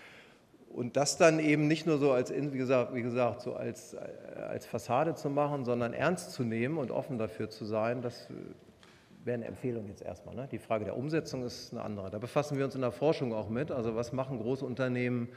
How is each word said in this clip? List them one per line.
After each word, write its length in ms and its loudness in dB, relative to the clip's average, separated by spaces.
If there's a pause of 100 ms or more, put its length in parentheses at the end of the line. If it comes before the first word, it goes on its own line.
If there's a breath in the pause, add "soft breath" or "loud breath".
(720 loud breath)
Und 240 -2
das 200 2
dann 220 10
eben 280 6
nicht 180 2
nur 140 4
so 120 6
als, 220 4
wie 240 -2
gesagt, 380 4
wie 80 0
gesagt, 380 2
so 120 -4
als, 420 -8
als 680 -8
Fassade 480 0
zu 160 -4
machen, 360 0
sondern 280 0
ernst 380 0
zu 120 -2
nehmen 360 0
und 100 -2
offen 300 -2
dafür 300 -4
zu 140 -10
sein, 380 0
das 260 -8 (960 loud breath)
wäre 120 -2
eine 100 -4
Empfehlung 420 -4
jetzt 140 -12
erstmal, 340 -10
ne? 160 -8
Die 60 -6
Frage 280 0
der 120 -4
Umsetzung 460 -2
ist 280 -8
eine 120 -6
andere. 260 -6
Da 80 -6
befassen 400 0
wir 80 2
uns 100 -4
in 60 -2
der 100 2
Forschung 420 2
auch 160 -4
mit. 220 -2
Also 240 0
was 180 -2
machen 260 -2
große 260 -2
Unternehmen 720 0